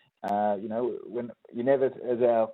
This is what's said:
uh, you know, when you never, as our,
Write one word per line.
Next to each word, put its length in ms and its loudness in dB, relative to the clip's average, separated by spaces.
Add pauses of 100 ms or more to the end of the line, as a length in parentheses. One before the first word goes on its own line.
(220)
uh, 380 0
you 80 -8
know, 280 -4 (100)
when 260 -8 (200)
you 120 -4
never, 220 4
as 360 -2
our, 320 4